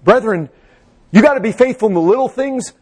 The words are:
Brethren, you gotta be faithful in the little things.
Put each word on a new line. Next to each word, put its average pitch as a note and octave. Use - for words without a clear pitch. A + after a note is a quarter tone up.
Brethren, G#3
you G3+
gotta C#4+
be A3
faithful A#3+
in G3
the F3
little A3+
things. C4